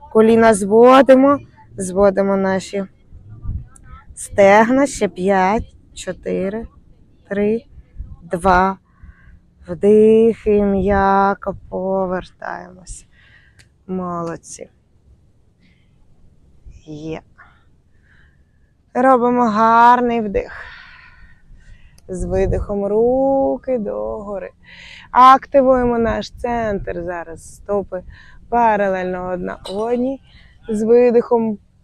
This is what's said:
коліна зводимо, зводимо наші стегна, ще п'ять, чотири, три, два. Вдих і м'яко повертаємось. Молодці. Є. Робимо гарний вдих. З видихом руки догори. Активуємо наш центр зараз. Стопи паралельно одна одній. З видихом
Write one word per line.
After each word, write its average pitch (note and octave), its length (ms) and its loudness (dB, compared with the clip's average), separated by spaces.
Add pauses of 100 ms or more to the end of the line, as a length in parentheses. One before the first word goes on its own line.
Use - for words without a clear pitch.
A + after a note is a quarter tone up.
(120)
коліна A3+ 420 4
зводимо, B3+ 840 6 (380)
зводимо G3 600 0
наші F#3+ 480 -4 (1300)
стегна, A3 720 2
ще A3 220 -4
п'ять, F#3+ 680 -2 (180)
чотири, F#3 720 -10 (600)
три, G#3 360 -4 (580)
два. F#3 560 0 (920)
Вдих G#3+ 760 2
і G#3 160 2
м'яко G3 920 0 (120)
повертаємось. F#3 1400 -8 (800)
Молодці. F3 840 -10 (2250)
Є. D#3 340 -12 (1700)
Робимо B3 500 2
гарний A#3 760 2
вдих. G3 320 -6 (1600)
З F3+ 160 -8
видихом F#3+ 600 -4
руки C4 920 -2
догори. G#3 720 -10 (600)
Активуємо B3+ 880 4
наш G#3+ 320 -4
центр G#3 760 -8
зараз. E3 500 -14
Стопи F#3+ 480 -8 (460)
паралельно F#3+ 840 -2
одна F#3 260 -8 (160)
одній. A#3+ 460 -4 (480)
З G#3+ 140 -4
видихом A#3 760 2 (240)